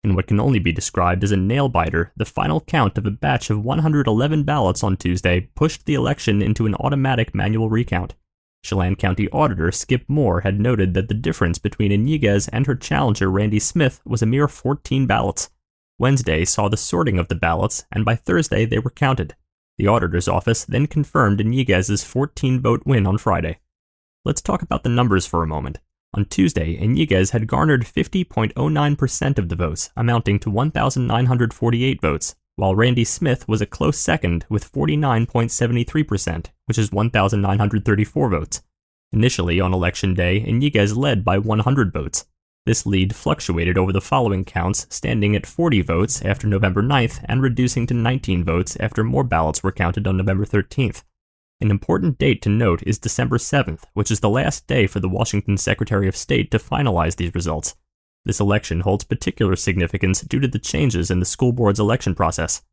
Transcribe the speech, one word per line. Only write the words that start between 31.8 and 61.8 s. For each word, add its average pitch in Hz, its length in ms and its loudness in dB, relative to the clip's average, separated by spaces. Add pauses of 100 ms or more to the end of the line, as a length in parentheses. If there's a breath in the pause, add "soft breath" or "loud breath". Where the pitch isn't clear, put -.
votes, - 360 -2 (180)
while 95 200 0
Randy 120 300 4
Smith - 420 -2
was 107 140 0
a 104 60 0
close - 320 -2
second 87 500 0
with 104 160 -2
forty-nine 143 640 0
point 117 240 -2
seven 120 340 0
three 156 200 -2
percent, 85 480 -4 (140)
which 113 120 0
is 107 120 0
one 107 200 0
thousand 98 320 2
nine 98 160 2
hundred 104 260 0
thirty-four 107 460 0
votes. 78 320 -4 (500)
Initially, 92 480 2
on 92 140 0
election 90 400 0
day, 92 260 2
Iniguez 110 560 0
led 123 260 0
by 98 140 2
one 107 220 0
hundred 123 340 2
votes. - 320 -6 (400)
This - 220 0
lead 98 280 2
fluctuated 87 640 -2
over 92 160 2
the 95 80 0
following 107 440 0
counts, 92 440 -2
standing 104 480 0
at - 80 -2
forty 151 380 0
votes 85 400 -2
after 98 240 -2
November 98 340 0
ninth 120 440 0
and 131 180 0
reducing 123 460 0
to 123 60 0
nineteen 113 480 0
votes 85 380 0
after 110 240 -2
more 131 200 0
ballots 80 380 0
were 95 100 0
counted 85 340 -2
on 95 100 0
November 95 300 0
thirteenth. - 580 -2 (540)
An 107 120 2
important 165 480 0
date 135 240 0
to 107 80 0
note 101 320 2
is 107 160 -2
December 120 400 -2
seventh, - 560 -2
which 101 160 -2
is 107 100 0
the 107 80 2
last 127 380 -2
day 120 200 2
for 101 140 -4
the 95 80 -2
Washington 101 480 -2
Secretary 101 500 0
of 92 80 0
State - 360 -2
to 147 80 2
finalize 92 580 0
these 87 180 -4
results. 78 420 -4 (500)
This - 140 -2
election 101 400 0
holds 98 240 0
particular - 520 0
significance 92 640 0
due - 200 -4
to 139 80 0
the - 100 -4
changes 92 520 -2
in 90 80 2
the 90 60 0
school 123 280 0
board's 113 280 2